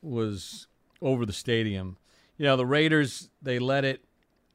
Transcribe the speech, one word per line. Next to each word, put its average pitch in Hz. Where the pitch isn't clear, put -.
was 110
over 131
the 101
stadium. 101
You 151
know, 135
the 127
Raiders, 151
they 127
led 135
it 135